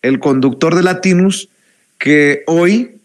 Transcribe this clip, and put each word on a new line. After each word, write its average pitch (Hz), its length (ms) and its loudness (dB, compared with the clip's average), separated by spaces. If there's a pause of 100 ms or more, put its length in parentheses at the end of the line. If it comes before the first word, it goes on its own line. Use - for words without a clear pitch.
el 131 180 -2
conductor 139 560 0
de 180 80 2
Latinus 185 640 0 (480)
que 143 500 0
hoy 180 580 0